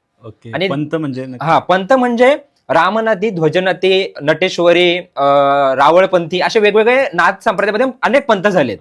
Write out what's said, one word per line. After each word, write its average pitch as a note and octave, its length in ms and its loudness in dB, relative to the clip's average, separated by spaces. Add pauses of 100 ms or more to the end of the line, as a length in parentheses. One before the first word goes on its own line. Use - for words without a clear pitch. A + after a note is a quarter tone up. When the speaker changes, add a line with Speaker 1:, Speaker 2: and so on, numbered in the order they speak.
(260)
Speaker 1:
ओके. A2+ 280 -20
Speaker 2:
आणि F3 140 -4
Speaker 1:
पंथ D3+ 280 -4
म्हणजे C3+ 300 -6
नक्की? B2+ 200 -12
Speaker 2:
हा, D#3 140 2
पंथ F#3+ 340 0
म्हणजे B3 440 2 (320)
रामनाथी, G#3 600 0
ध्वजनाथी, F#3 920 -2
नटेश्वरी, F3 760 0
अ, D#3 260 -8 (520)
रावळपंथी F3 680 2
असे F3+ 180 0
वेगवेगळे A3 540 2
नाथ F3 180 2 (120)
संप्रदायामध्ये G#3 440 -2 (140)
अनेक B3 240 0
पंथ G#3 220 0
झालेत. C#3 340 0